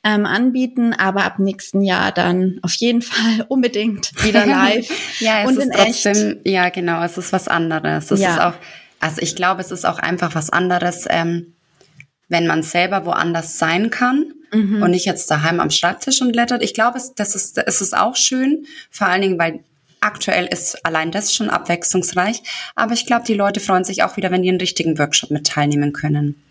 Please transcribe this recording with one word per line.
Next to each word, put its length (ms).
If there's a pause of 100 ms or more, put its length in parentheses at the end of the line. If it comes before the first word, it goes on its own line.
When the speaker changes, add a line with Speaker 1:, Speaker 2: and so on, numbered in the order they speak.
Speaker 1:
ähm, 200
anbieten, 720
aber 280
ab 160
nächsten 420
Jahr 300
dann 500
auf 120
jeden 280
Fall 420
<laughs> 40
unbedingt 640 (120)
wieder 220
Speaker 2:
<laughs> 0
Speaker 1:
live 420 (300)
Speaker 2:
Ja, 240
es 60
Speaker 1:
und 100
Speaker 2:
ist 60
Speaker 1:
in 80
echt. 320
Speaker 2:
trotzdem, 400
ja, 240
genau, 340
es 160
ist 140
was 160
anderes. 640
Es 80
Speaker 1:
Ja. 140
Speaker 2:
ist 60
auch, 140 (460)
also 200
ich 160
glaube, 240
es 100
ist 160
auch 140
einfach 340
was 160
anderes, 580
ähm, 460 (760)
wenn 200
man 160
selber 420
woanders 520
sein 320
kann 420 (200)
Speaker 1:
Mhm. 300
Speaker 2:
und 80
nicht 160
jetzt 240
daheim 300
am 100
Schreibtisch 500
und 140
lettert. 300
Ich 100
glaube, 240
es, 160
das 220
ist, 220
es 220
ist 160
auch 200
schön, 500 (240)
vor 160
allen 160
Dingen, 160
weil 220 (400)
aktuell 460
ist 380
allein 280
das 220
schon 140
abwechslungsreich. 920 (320)
Aber 180
ich 140
glaub, 180
die 100
Leute 260
freuen 240
sich 180
auch 140
wieder, 160
wenn 100
die 60
einen 120
richtigen 380
Workshop 320
mit 160
teilnehmen 460
können. 580